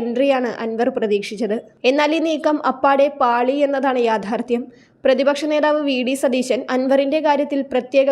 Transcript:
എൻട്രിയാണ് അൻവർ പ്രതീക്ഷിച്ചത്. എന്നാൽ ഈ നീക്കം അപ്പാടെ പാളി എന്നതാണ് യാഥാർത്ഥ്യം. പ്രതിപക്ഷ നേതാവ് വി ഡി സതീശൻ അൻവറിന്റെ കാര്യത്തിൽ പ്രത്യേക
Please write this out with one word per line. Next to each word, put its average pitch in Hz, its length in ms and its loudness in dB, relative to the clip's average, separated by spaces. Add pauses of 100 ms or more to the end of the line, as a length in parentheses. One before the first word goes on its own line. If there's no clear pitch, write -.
എൻട്രിയാണ് 247 500 0 (140)
അൻവർ 226 320 -2
പ്രതീക്ഷിച്ചത്. 208 600 -2 (320)
എന്നാൽ 294 260 2
ഈ 320 120 -2
നീക്കം 302 300 0 (120)
അപ്പാടെ 277 380 4 (120)
പാളി 247 360 2 (100)
എന്നതാണ് 269 340 0 (100)
യാഥാർത്ഥ്യം. 233 520 -4 (420)
പ്രതിപക്ഷ 277 460 2
നേതാവ് 302 360 2
വി 269 80 0 (120)
ഡി 262 120 0
സതീശൻ 254 400 0 (160)
അൻവറിന്റെ 269 500 2
കാര്യത്തിൽ 285 340 0 (120)
പ്രത്യേക 269 400 0